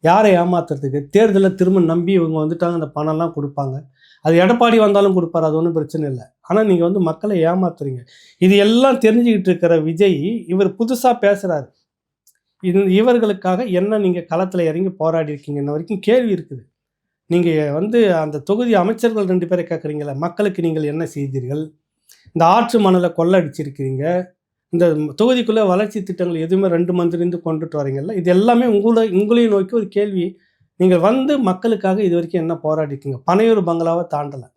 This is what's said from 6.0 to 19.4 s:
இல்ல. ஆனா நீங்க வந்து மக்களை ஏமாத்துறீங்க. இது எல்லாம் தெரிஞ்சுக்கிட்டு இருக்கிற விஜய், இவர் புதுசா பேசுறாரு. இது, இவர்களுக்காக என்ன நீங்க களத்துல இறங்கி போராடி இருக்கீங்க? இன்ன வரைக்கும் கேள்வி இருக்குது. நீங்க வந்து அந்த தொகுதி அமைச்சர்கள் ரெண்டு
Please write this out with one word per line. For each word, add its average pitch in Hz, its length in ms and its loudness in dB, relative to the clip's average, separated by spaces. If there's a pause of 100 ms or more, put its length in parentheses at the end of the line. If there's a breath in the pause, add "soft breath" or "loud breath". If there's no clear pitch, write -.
இல்ல. - 320 -12
ஆனா 208 220 0
நீங்க 185 200 2
வந்து 185 160 0
மக்களை 170 440 -2
ஏமாத்துறீங்க. 160 640 -4 (320 soft breath)
இது 190 200 4
எல்லாம் 233 420 4
தெரிஞ்சுக்கிட்டு 220 500 2
இருக்கிற 170 300 2
விஜய், 175 680 0
இவர் 190 280 0
புதுசா 233 280 -4
பேசுறாரு. 202 640 0 (920)
இது, 185 320 2
இவர்களுக்காக 214 720 2
என்ன 202 320 0
நீங்க 185 220 0
களத்துல 180 420 -4
இறங்கி 170 280 -2
போராடி 160 420 -2
இருக்கீங்க? 143 280 -8
இன்ன 143 120 -4
வரைக்கும் 170 280 -6
கேள்வி 226 340 2
இருக்குது. 147 280 -8 (640)
நீங்க 165 460 0
வந்து 202 440 0
அந்த 151 240 -4
தொகுதி 220 340 -2
அமைச்சர்கள் 220 520 0
ரெண்டு 180 220 -2